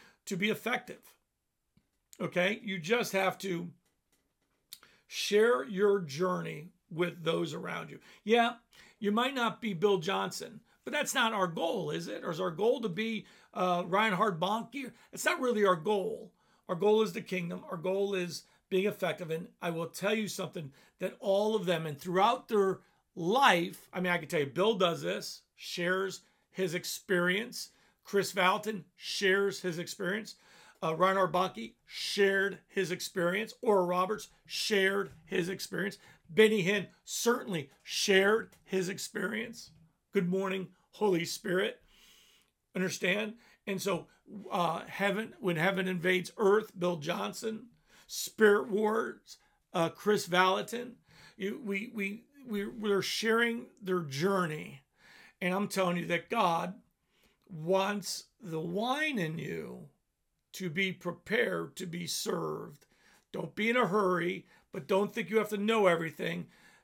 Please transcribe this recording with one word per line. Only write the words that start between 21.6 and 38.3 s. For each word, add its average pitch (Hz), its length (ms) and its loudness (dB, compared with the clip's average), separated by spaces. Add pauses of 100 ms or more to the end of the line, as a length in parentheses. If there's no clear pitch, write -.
them, 160 200 0
and 147 120 -8
throughout 196 500 2
their 196 300 2 (380)
life, 185 760 4
I 185 80 -6
mean, 180 120 0
I 175 60 0
can 151 100 -10
tell 170 120 0
you, 143 60 0
Bill 190 300 2
does 170 260 2
this, 185 400 -6 (140)
shares 185 640 -2 (300)
his 175 240 -4
experience. 180 960 -2 (340)
Chris 196 260 0
Valentin 196 540 2 (100)
shares 196 640 0
his 175 200 -4
experience. 190 560 -6 (460)
Uh, 160 120 0
Reinhard 185 380 4
Bonnke 185 400 -2 (120)
shared 196 760 2 (100)
his 180 240 -4
experience. 180 680 -2
Oral 202 260 4
Roberts 185 420 0 (160)
shared 196 640 0 (140)
his 180 240 -2
experience. 185 500 -6 (300)
Benny 208 340 6
Hinn 190 240 0 (160)
certainly 202 680 -2 (120)
shared 196 680 4 (120)